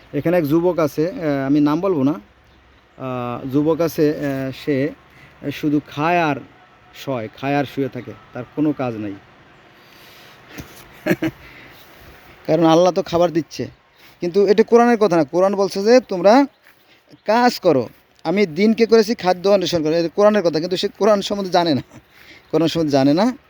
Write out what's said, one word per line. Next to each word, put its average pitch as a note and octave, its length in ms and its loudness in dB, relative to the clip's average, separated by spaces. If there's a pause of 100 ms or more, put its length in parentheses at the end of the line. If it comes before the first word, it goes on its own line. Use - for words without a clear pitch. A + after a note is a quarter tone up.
(120)
এখানে E3 260 0
এক D#3+ 80 0
যুবক E3+ 320 2
আছে, D#3 320 -2
আহ, C#3+ 360 -4
আমি D3 140 2
নাম D3 200 2
বলবো F3+ 220 0
না, C#3 100 2
আহ, - 1400 -12
যুবক D3+ 300 0
আছে, D#3 300 0
আহ, C3+ 420 -6 (120)
সে C#3+ 240 0 (640)
শুধু D3 340 -2
খায় E3+ 360 -2
আর D3 140 0 (580)
শয়, A#2+ 340 -8 (120)
খায় C#3 180 -2
আর C#3+ 60 -2 (100)
শুয়ে C3+ 140 -4
থাকে, A#2 240 -14 (200)
তার B2 120 -12 (120)
কোনো D3+ 160 0
কাজ B2+ 220 -4
নাই। G#2 200 -8 (1900)
<laughs> - 260 -2 (1160)
কারণ E3 200 2
আল্লাহ E3+ 260 4
তো F3+ 100 -2
খাবার E3+ 280 0
দিচ্ছে, D3 380 -6 (520)
কিন্তু F3+ 260 0
এটা G3+ 160 2
কোরআনের A#3 340 4
কথা G3 200 2
না। D#3+ 80 2
কোরআন F#3+ 300 0
বলছে G3 280 -2
যে, A#3+ 180 4
"তোমরা G#3+ 460 2 (800)
কাজ A#3+ 340 0
করো, C3+ 280 2 (360)
আমি F#3+ 220 0
দিনকে G#3 400 2
করেছি A3 280 2
খাদ্য F3+ 340 -2
অন্বেষণ F3 340 0
করো।" D3+ 100 -2
এটা E3+ 160 0
কোরআনের G#3 340 2
কথা, D#3+ 180 0
কিন্তু F3+ 160 -6
সে G3+ 120 -4 (100)
কোরআন G3+ 220 2
সম্বন্ধে G3 320 -6
জানে E3+ 220 2
না, B2 80 -2 (680)
কোরআন D#3 180 0
সম্বন্ধে D#3 240 -2
জানে C#3 220 4
না। A3+ 220 0 (140)